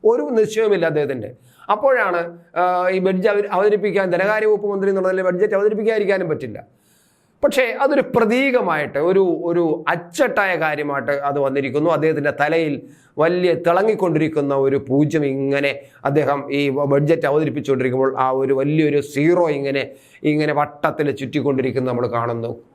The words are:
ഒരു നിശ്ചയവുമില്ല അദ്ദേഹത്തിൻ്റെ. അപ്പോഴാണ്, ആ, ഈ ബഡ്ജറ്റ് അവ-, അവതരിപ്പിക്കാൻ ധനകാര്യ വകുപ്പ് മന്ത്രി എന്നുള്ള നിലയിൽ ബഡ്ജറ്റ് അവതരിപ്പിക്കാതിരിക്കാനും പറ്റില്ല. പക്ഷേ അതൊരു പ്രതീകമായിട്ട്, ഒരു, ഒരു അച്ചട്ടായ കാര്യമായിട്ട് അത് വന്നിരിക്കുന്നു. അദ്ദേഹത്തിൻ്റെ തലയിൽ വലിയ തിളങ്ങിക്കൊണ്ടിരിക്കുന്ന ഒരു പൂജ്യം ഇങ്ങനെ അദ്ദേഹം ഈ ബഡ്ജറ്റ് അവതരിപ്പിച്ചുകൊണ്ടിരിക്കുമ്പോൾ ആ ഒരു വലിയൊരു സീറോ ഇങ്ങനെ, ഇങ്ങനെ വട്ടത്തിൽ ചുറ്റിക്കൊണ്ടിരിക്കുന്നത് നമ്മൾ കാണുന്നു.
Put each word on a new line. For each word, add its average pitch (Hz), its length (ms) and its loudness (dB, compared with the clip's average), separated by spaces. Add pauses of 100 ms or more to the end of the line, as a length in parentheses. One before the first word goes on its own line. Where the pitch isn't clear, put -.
ഒരു 233 160 4
നിശ്ചയവുമില്ല 214 640 0
അദ്ദേഹത്തിൻ്റെ. 143 460 -2 (400)
അപ്പോഴാണ്, 196 680 0 (200)
ആ, 180 320 2
ഈ 190 100 0
ബഡ്ജറ്റ് 185 300 0
അവ-, 202 220 0
അവതരിപ്പിക്കാൻ 196 600 0
ധനകാര്യ 208 340 0
വകുപ്പ് 208 220 0
മന്ത്രി 196 220 -2
എന്നുള്ള 190 180 0
നിലയിൽ 185 180 0
ബഡ്ജറ്റ് 185 280 0
അവതരിപ്പിക്കാതിരിക്കാനും 202 760 0
പറ്റില്ല. 123 340 -6 (800)
പക്ഷേ 262 380 0
അതൊരു 277 220 2 (120)
പ്രതീകമായിട്ട്, 220 840 2
ഒരു, 180 440 2
ഒരു 170 440 0
അച്ചട്ടായ 196 680 0
കാര്യമായിട്ട് 147 560 -2
അത് 143 280 -2
വന്നിരിക്കുന്നു. 139 500 0
അദ്ദേഹത്തിൻ്റെ 151 520 0
തലയിൽ 151 400 0 (360)
വലിയ 175 360 2
തിളങ്ങിക്കൊണ്ടിരിക്കുന്ന 165 1000 0
ഒരു 135 340 0
പൂജ്യം 151 360 2
ഇങ്ങനെ 139 540 -2 (260)
അദ്ദേഹം 143 460 0
ഈ 143 180 0
ബഡ്ജറ്റ് 147 580 2
അവതരിപ്പിച്ചുകൊണ്ടിരിക്കുമ്പോൾ 135 920 0
ആ 131 100 2
ഒരു 135 240 0
വലിയൊരു 147 480 2
സീറോ 160 480 0
ഇങ്ങനെ, 139 380 -2 (360)
ഇങ്ങനെ 151 300 0
വട്ടത്തിൽ 147 580 -2
ചുറ്റിക്കൊണ്ടിരിക്കുന്നത് 131 840 -2
നമ്മൾ 120 140 -2
കാണുന്നു. 117 480 -4 (200)